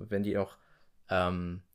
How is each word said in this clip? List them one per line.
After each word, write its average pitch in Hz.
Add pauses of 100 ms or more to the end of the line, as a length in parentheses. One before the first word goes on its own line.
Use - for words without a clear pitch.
wenn 101
die 101
auch 98 (540)
ähm, 90 (120)